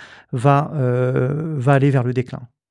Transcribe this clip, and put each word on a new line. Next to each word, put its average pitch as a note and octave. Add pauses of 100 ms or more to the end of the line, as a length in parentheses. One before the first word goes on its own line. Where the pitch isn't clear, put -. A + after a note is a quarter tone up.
(340)
va, C#3
euh, C3
va C3
aller C#3
vers C3
le B2
déclin. B2 (300)